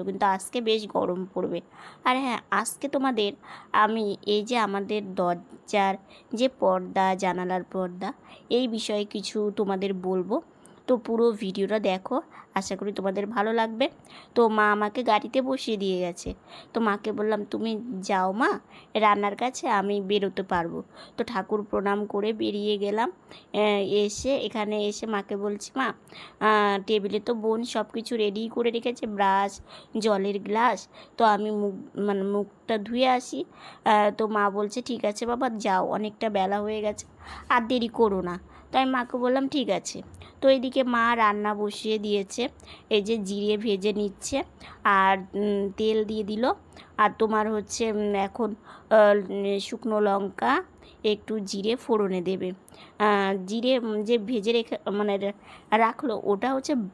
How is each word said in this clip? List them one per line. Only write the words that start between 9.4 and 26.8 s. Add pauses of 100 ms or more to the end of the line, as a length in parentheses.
তোমাদের
বলবো, (480)
তো
পুরো
ভিডিওটা
দেখো, (380)
আশা
করি
তোমাদের
ভালো
লাগবে। (480)
তো
মা
আমাকে
গাড়িতে
বসিয়ে
দিয়ে
গেছে, (400)
তো
মাকে
বললাম,
"তুমি (300)
যাও
মা (440)
রান্নার
কাছে,
আমি
বেরোতে
পারবো।" (360)
তো
ঠাকুর
প্রণাম
করে
বেরিয়ে
গেলাম।
আহ, (160)
এসে,
এখানে (100)
এসে
মাকে
বলছি,
"মা, (520)
আহ,